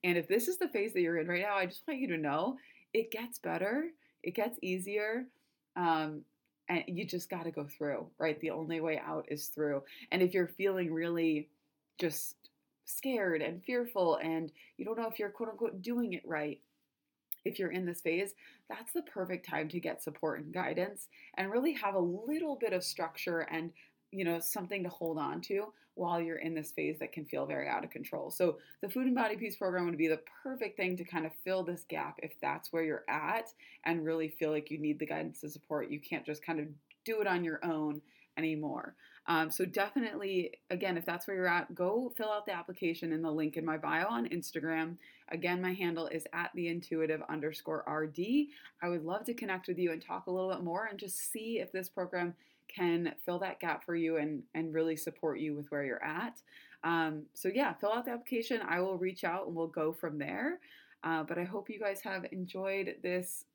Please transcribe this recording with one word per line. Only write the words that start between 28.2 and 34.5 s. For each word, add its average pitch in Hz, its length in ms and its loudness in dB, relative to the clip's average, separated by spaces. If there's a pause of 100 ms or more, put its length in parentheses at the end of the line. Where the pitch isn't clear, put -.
So 170 280 4 (240)
the 202 80 -4
Food 254 160 0
and 254 100 4
Body 220 220 2
Peace 208 180 -4
program 180 300 2
would 170 120 2
be 160 120 6
the 156 100 4 (240)
perfect 262 320 -4
thing 180 220 2
to 175 80 -4
kind 160 200 -2
of 160 60 -2 (140)
fill 185 180 2
this 175 240 -4
gap 151 340 -4
if 156 200 -8
that's 143 320 -2
where 165 100 2
you're 156 240 0
at 156 460 0 (320)
and 165 180 2
really 160 240 2
feel 156 240 0